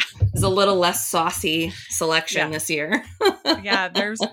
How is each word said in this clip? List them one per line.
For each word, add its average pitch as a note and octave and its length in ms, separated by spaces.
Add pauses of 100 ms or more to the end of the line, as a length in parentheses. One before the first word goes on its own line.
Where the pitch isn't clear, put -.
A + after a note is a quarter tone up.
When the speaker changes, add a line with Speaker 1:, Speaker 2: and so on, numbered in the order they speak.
(220)
Speaker 1:
Yeah. - 120
Speaker 2:
It's - 100
a G3 60
little G3 280
less F3+ 320
saucy E3 640 (160)
selection D#3+ 500
Speaker 1:
Yeah. D#3 180
Speaker 2:
this - 120
year. D#3+ 340 (160)
<laughs> G4 240 (200)
Speaker 1:
Yeah, G3 260
there's, G#3 300 (140)